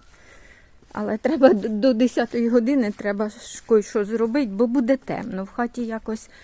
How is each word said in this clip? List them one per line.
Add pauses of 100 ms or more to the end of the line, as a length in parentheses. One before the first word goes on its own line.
(1000)
Але
треба
д-,
до
десятої
години
треба
ж
кое-що
зробити,
бо
буде
темно.
В
хаті
якось (140)